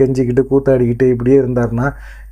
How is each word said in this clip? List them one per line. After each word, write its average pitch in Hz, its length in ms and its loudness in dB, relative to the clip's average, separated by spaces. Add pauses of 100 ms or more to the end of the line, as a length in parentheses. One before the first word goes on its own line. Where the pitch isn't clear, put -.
கெஞ்சிக்கிட்டு 131 500 0
கூத்தாடிக்கிட்டு 131 520 0
இப்படியே 127 360 2
இருந்தாருன்னா 123 540 -2 (400)